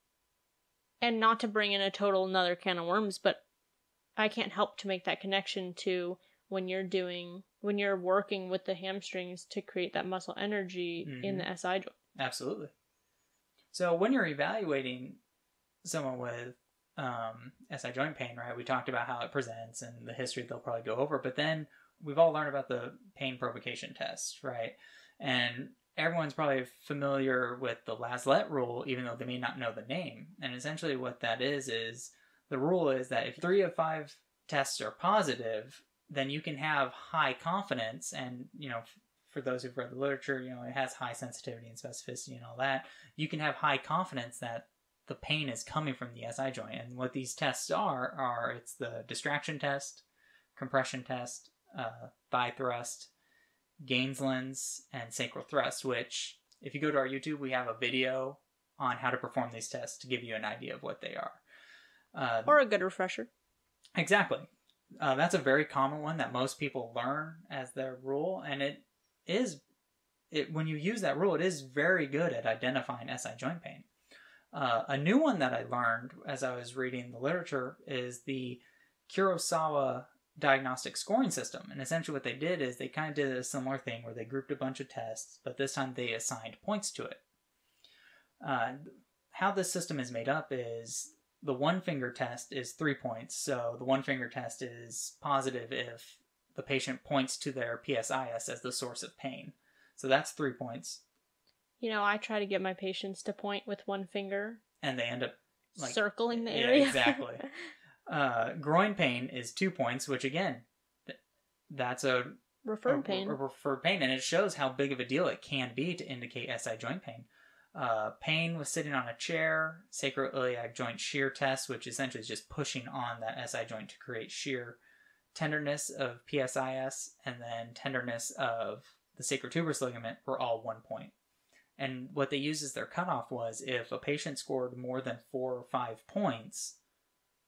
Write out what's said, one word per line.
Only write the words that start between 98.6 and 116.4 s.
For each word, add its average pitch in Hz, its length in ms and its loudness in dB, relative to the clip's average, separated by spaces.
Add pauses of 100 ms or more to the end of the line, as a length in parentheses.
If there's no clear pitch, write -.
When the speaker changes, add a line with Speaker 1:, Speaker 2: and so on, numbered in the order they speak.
Speaker 2:
the 123 100 -4
source 120 320 -4
of - 140 -14
pain. - 360 -8 (420)
So - 120 -6
that's 139 240 6
three 139 220 0
points. - 480 -8 (800)
Speaker 1:
You 226 120 -2
know, 214 120 2
I 208 140 6
try 214 220 -2
to 208 60 0
get 196 160 2
my 190 120 0
patients 190 500 -4
to 202 100 -2
point 202 340 -4
with 202 180 -4
one 196 220 -2
finger. 202 520 -4 (220)
Speaker 2:
And 135 160 0
they 123 60 2
end 120 200 -2
up, 120 120 -2 (420)
like, 139 160 -4
Speaker 1:
Circling 233 520 2
the 233 60 -2
Speaker 2:
yeah, 233 60 0
Speaker 1:
area. 254 260 10
<laughs> 277 40 6
Speaker 2:
exactly. 262 480 4 (760)
Uh, 123 440 2
groin 170 420 4
pain 131 340 2
is 120 220 -6
two 190 200 2
points, 127 360 0
which 135 160 0
again, 139 380 0 (460)
th-, - 120 -12 (500)
that's 127 340 -2
a 127 280 4 (320)
Speaker 1:
Referred 247 360 2
Speaker 2:
a, - 20 -2
Speaker 1:
pain. 196 260 0
Speaker 2:
a 208 60 0
referred 135 500 -2
pain, 180 180 4
and 131 100 4
it 131 120 0
shows 175 320 4
how 139 140 2
big 135 220 2
of 127 80 -2
a 123 60 -2
deal 143 220 4
it - 140 -2
can 127 340 -2
be 160 200 0
to 170 120 -8
indicate 123 420 -6